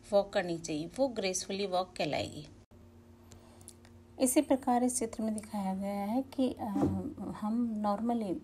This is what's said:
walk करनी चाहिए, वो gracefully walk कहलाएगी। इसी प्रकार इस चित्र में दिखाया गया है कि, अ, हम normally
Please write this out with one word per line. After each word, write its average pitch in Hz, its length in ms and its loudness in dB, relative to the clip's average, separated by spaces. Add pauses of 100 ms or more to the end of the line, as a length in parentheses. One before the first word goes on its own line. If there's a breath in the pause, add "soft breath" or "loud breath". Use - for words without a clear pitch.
(120)
walk 202 220 4
करनी 180 240 2
चाहिए, 160 400 -4
वो 269 100 4
gracefully 196 580 -2
walk 185 320 0
कहलाएगी। 151 500 -2 (1700 loud breath)
इसी 269 220 6
प्रकार 254 420 4
इस 247 160 0
चित्र 226 240 -4
में 220 100 0
दिखाया 202 420 -2
गया 202 300 -2
है 240 160 2
कि, 262 380 0
अ, 247 80 -4 (720)
हम 220 440 0
normally 214 580 0